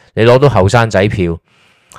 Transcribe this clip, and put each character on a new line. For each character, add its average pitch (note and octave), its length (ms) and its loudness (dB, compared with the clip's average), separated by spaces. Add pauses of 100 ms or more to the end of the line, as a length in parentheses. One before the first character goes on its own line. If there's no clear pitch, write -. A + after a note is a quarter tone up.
(140)
你 G#2+ 100 -2
攞 A#2+ 140 4
到 C#3+ 100 2
後 G2 200 0
生 A2+ 200 0
仔 G2+ 200 -2
票， F2 300 -6 (600)